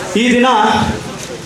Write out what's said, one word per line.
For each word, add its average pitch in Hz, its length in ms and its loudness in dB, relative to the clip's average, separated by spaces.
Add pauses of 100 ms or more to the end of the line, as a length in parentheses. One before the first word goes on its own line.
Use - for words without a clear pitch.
(200)
ಈ 247 120 2
ದಿನ 247 140 4 (1000)